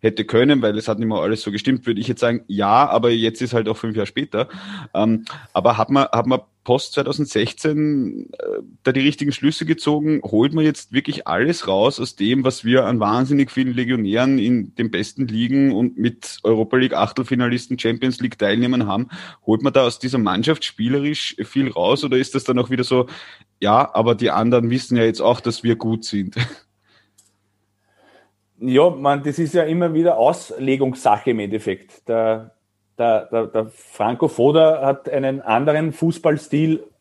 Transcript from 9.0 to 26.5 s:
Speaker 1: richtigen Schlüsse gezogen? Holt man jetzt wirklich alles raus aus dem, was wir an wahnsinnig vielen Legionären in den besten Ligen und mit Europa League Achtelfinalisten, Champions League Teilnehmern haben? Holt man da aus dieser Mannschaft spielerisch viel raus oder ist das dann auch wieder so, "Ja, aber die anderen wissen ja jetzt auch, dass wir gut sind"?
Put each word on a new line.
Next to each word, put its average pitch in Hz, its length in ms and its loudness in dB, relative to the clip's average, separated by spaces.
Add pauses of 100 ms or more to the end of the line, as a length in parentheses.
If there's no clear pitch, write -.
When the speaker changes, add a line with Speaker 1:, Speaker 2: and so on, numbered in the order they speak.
Speaker 1:
richtigen 143 300 0
Schlüsse 147 360 -2
gezogen? 151 580 0
Holt 110 280 2
man 156 120 2
jetzt - 280 -2
wirklich 139 360 -4
alles 127 400 -2
raus 104 320 2
aus 120 160 -8
dem, 120 260 0
was 127 220 -2
wir 123 200 4
an 117 140 0
wahnsinnig 131 540 0
vielen 131 200 -2
Legionären 123 680 0
in 113 340 0
den 113 160 -2
besten 110 380 -4
Ligen 120 440 2
und 113 240 0
mit - 460 -4
Europa 113 340 2
League 127 160 2
Achtelfinalisten, 123 880 -2
Champions 123 420 -2
League 123 160 -4
Teilnehmern 117 520 2
haben? 107 200 -2 (380)
Holt 110 160 2
man 139 100 2
da 131 140 6
aus 120 140 -4
dieser 131 180 -2
Mannschaft 113 460 0
spielerisch 139 800 -4
viel 135 260 -2
raus 104 320 2
oder 131 140 0
ist 131 180 -2
das 127 80 -2
dann 123 160 0
auch 117 100 0
wieder 127 160 -2
so, 127 220 2 (540)
"Ja, 110 340 2
aber 113 220 2
die 107 160 0
anderen 117 360 2
wissen 123 280 -2
ja 117 80 4
jetzt 113 180 0
auch, 117 180 2
dass - 220 -4
wir 117 140 2
gut 113 280 -4
sind"? 98 300 -6 (2250)